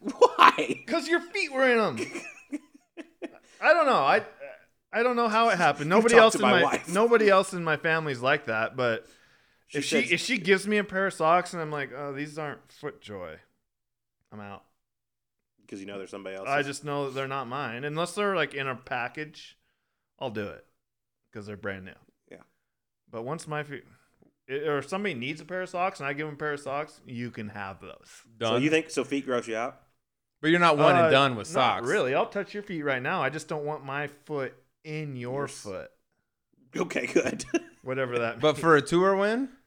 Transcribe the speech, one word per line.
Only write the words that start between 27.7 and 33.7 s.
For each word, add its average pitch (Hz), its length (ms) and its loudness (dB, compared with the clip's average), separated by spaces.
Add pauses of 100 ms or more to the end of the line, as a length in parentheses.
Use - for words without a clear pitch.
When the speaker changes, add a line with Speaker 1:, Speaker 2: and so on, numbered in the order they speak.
Speaker 2:
those. - 420 -20 (180)
Speaker 1:
So 113 120 0
Speaker 3:
Done. 123 100 2
Speaker 1:
you 151 80 2
think, 160 200 2
so 131 140 -2
feet 139 220 -4
gross 120 220 -2
you 110 80 -4
out? 120 240 -6 (600)
Speaker 3:
But 151 100 0
you're 175 100 4
not 165 160 6
one 151 200 6
and 170 100 6
Speaker 2:
Uh, 160 40 4
Speaker 3:
done 135 260 4
with 101 180 -8
Speaker 2:
not 117 240 2
Speaker 3:
socks. 113 100 -6
Speaker 2:
really. 143 260 0
I'll 202 120 2
touch 202 260 -8
your 208 120 -10
feet 170 180 -8
right 135 200 -2
now. 160 200 -2
I 135 80 0
just 151 180 -10
don't 151 160 -6
want 147 200 -8